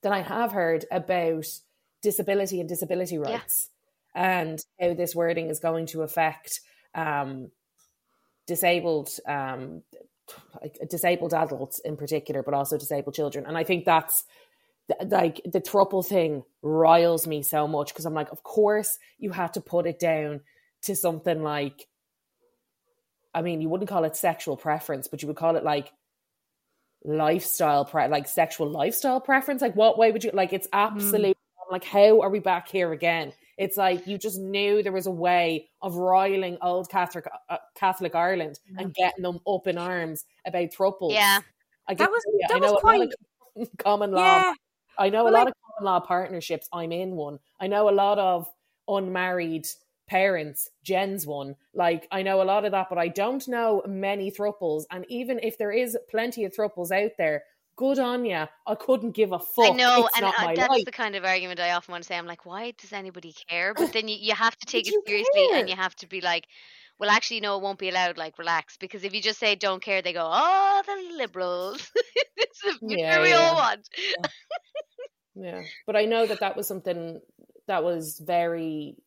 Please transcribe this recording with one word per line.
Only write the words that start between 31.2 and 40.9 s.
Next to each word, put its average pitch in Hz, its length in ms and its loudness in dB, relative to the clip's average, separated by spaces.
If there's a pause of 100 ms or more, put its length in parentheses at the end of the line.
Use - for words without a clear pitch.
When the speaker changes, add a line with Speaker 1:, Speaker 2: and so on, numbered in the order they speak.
Speaker 1:
absolute, 190 120 4 (340)
like, 185 120 -6
how 208 380 8
are 196 80 2
we 202 100 0
back 180 280 0
here 180 240 0
again? 165 420 0 (240)
It's 190 200 -4
like 180 300 2
you 196 100 -6
just 190 220 -6
knew 202 440 0
there 196 80 -2
was 185 160 -4
a 185 40 -4
way 175 580 2 (120)
of 180 140 -6
riling 185 640 2
old 180 280 -2
Catholic, 175 360 -2 (240)
uh, 170 80 -6 (180)
Catholic 185 400 -2
Ireland 170 520 0
Speaker 3:
Yeah. 190 100 -16
Speaker 1:
and 185 160 -8
getting 185 300 0
them 175 240 -4
up 196 200 -2
in 175 100 0
arms 170 480 -6 (200)
about 175 260 -2
throuples. 202 520 0